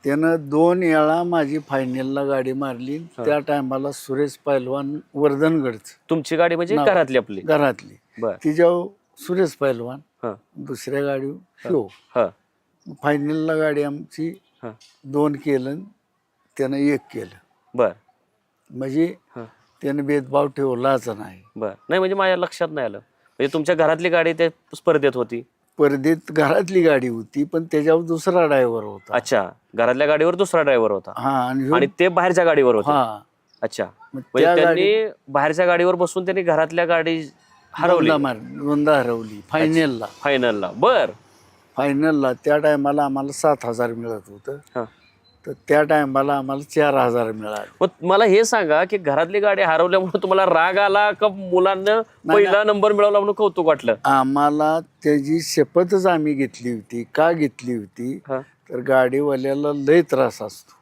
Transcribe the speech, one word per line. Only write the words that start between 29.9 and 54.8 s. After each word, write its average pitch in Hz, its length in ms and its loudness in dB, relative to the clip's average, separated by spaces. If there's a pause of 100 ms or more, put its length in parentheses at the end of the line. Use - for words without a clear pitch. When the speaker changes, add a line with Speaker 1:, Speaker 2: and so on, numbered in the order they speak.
Speaker 2:
गाडीवर 160 280 2
दुसरा 180 260 0
ड्रायव्हर 120 300 2
होता. 95 260 -6
Speaker 1:
हा, 127 300 -2
आणि 131 160 -4
ह्यो 131 120 0
Speaker 2:
आणि 135 120 2 (120)
ते 175 80 4
बाहेरच्या 180 380 2
गाडीवर 139 300 4
होते? 110 160 0
Speaker 1:
हा. 117 280 0 (420)
Speaker 2:
अच्छा. 110 220 -6
Speaker 1:
मग 90 80 -8 (220)
Speaker 2:
म्हणजे 131 320 0
Speaker 1:
त्या 170 100 4
Speaker 2:
त्यांनी 185 480 2
Speaker 1:
गाडी 214 100 -6 (140)
Speaker 2:
बाहेरच्या 151 380 0
गाडीवर 175 300 4
बसून 180 300 -2
त्यांनी 185 180 -2
घरातल्या 165 420 0
गाडी 160 440 -2 (440)
हरवली? 160 360 2
Speaker 1:
दोनदा 156 80 2
मार-, 135 200 -2
दोनदा 147 600 0
हरवली. 117 360 -4
Speaker 2:
अच्छा. 101 140 -20
Speaker 1:
फायनलला. 156 560 0
Speaker 2:
फायनलला. 117 680 -2
बर. 165 360 2 (680)
Speaker 1:
फायनलला 143 560 0
त्या 147 240 0
टायमाला 147 460 0
आम्हाला 139 280 -4
सात 147 320 0
हजार 120 300 -2
मिळत 113 340 -10
होतं. 101 280 -14
Speaker 2:
हा. 131 280 -10 (640)
Speaker 1:
तर 147 40 -12 (160)
त्या 147 160 4
टायमाला 143 540 0
आम्हाला 139 240 -6
चार 147 320 0
हजार 120 380 2
मिळाले. 107 400 -10 (100)
Speaker 2:
मग 180 260 -4
मला 196 180 4
हे 202 180 4
सांगा 180 420 2
की 196 120 -6
घरातली 165 420 -2
गाडी 202 220 2
हरवल्यामुळे 180 600 2
तुम्हाला 190 240 2
राग 175 320 2
आला 202 340 2
का 208 160 0
मुलांना 190 760 0 (240)
Speaker 1:
नाही, 160 100 2
Speaker 2:
पहिला 202 160 4
Speaker 1:
नाही. 208 140 4
Speaker 2:
नंबर 208 280 2
मिळवला 208 260 4
म्हणून 202 160 0
कौतुक 185 300 0
वाटलं? 139 300 2 (100)
Speaker 1:
आम्हाला 147 720 2
त्याची 151 640 -2